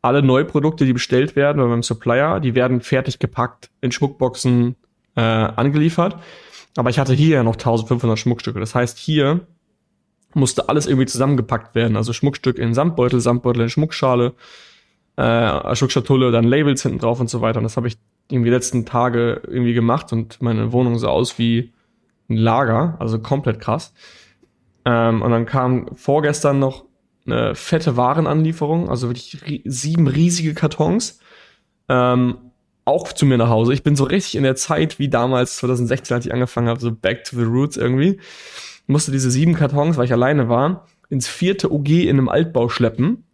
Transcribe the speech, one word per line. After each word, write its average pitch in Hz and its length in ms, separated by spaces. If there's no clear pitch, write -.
alle 131 200
Neuprodukte, 147 600
die 131 80
bestellt 127 420
werden 143 260
bei 123 60
meinem 117 160
Supplier, 131 560
die 131 160
werden 127 260
fertig 131 380
gepackt, - 520
in 127 100
Schmuckboxen, 123 840
äh, 120 40
angeliefert. 139 960
Aber 123 140
ich 123 80
hatte 131 160
hier 151 220
ja 127 60
noch 113 140
tausendfünfhundert 113 640
Schmuckstücke. 113 420
Das 110 140
heißt, 123 240
hier 151 420
musste - 340
alles 143 180
irgendwie 135 200
zusammengepackt 123 680
werden. 113 220
Also 110 160
Schmuckstück 131 460
in 117 160
Samtbeutel, 127 460
Samtbeutel 120 420
in 117 80
Schmuckschale, 127 640
äh, 117 580
Schmuckschatulle, 131 560
dann 117 140
Labels 139 380
hinten - 160
drauf 120 200
und 120 120
so 120 100
weiter. 113 180
Und 113 60
das 110 120
hab 120 100
ich 110 100
irgendwie 120 200
die 123 40
letzten 120 300
Tage 117 640
irgendwie 120 280
gemacht 117 380
und 113 300
meine 113 300
Wohnung 120 260
sah 113 100
aus 101 300
wie 117 340
ein 117 80
Lager, 117 640
also 113 200
komplett 117 420
krass. - 340
Ähm, 117 380
und 120 80
dann 117 160
kam 127 500
vorgestern 147 600
noch 135 260
eine 117 300
fette 156 420
Warenanlieferung, 156 920
also 123 180
wirklich - 380
ri-, 147 180
sieben 147 420
riesige 160 480
Kartons, 170 640
ähm, 123 480
auch - 280
zu - 140
mir 127 100
nach 117 120
Hause. 117 240
Ich 139 100
bin 147 140
so 135 80
richtig 185 320
in 139 80
der 131 100
Zeit 160 460
wie 147 80
damals 127 480
zweitausendsechzehn, 123 580
als 120 120
ich - 60
angefangen 120 360
hab, 117 120
so 117 120
back 110 320
to - 120
the 120 60
roots 123 340
irgendwie. 139 440
Ich - 680
musste 147 220
diese 135 200
sieben 160 240
Kartons, 147 420
weil 123 80
ich 123 80
alleine 123 360
war, 139 380
ins 131 180
vierte - 460
O 147 80
G 156 240
in - 140
einem 131 100
Altbau 127 400
schleppen. 123 640